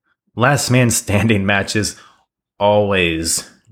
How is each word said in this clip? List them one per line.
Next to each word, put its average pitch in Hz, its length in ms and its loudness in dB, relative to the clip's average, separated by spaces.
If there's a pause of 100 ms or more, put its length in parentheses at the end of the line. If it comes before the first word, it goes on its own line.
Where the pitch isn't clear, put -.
(360)
Last 131 340 0
man 123 200 2
standing 104 560 0
matches 101 540 -2 (600)
always 95 880 0 (220)